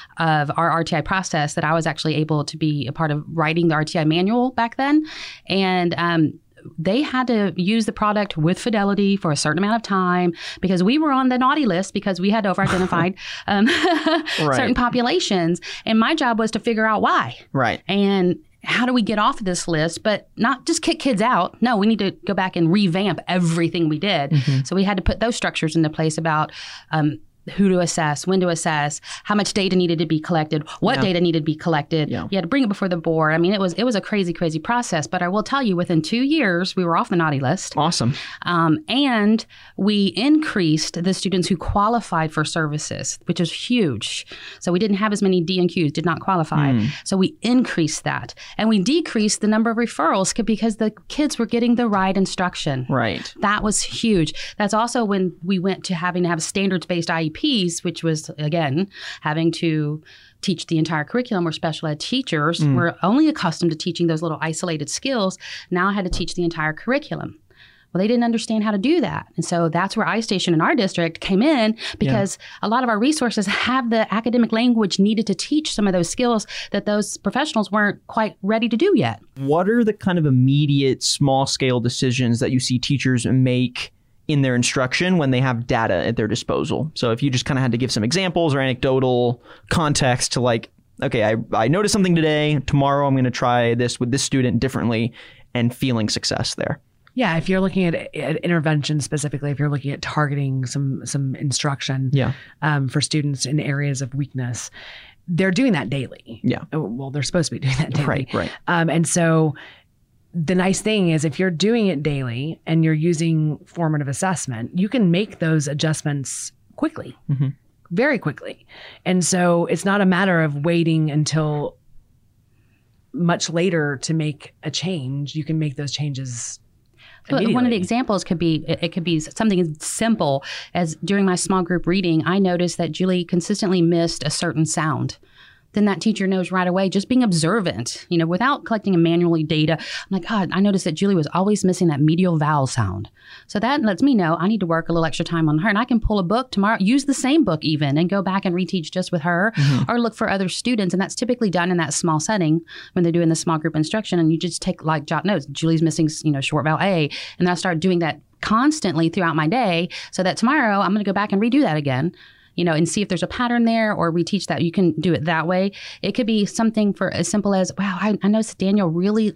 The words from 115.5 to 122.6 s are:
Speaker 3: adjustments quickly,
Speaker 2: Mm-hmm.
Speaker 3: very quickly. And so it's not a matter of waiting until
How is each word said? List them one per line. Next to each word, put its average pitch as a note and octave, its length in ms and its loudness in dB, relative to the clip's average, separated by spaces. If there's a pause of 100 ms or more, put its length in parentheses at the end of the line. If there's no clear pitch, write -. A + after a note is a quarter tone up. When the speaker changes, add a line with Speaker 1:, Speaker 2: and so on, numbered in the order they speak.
Speaker 3:
adjustments D3 880 -4 (240)
quickly, - 400 -6 (120)
Speaker 2:
Mm-hmm. C#3 200 0 (420)
Speaker 3:
very A#3 300 2
quickly. - 440 -10 (400)
And F#3 200 2
so F3 420 2
it's E3+ 180 -2
not G3 160 2
a F#3+ 60 4
matter F3+ 360 4
of C#3+ 220 -2
waiting E3 460 2
until D3+ 680 -2 (1400)